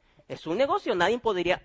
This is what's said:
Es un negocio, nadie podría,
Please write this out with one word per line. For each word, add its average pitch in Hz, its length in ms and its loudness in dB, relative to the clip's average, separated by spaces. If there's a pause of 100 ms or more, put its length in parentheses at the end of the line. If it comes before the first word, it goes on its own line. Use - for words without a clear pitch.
(300)
Es 131 180 -10
un 165 100 -2
negocio, 285 380 0
nadie 190 240 2
podría, 180 460 0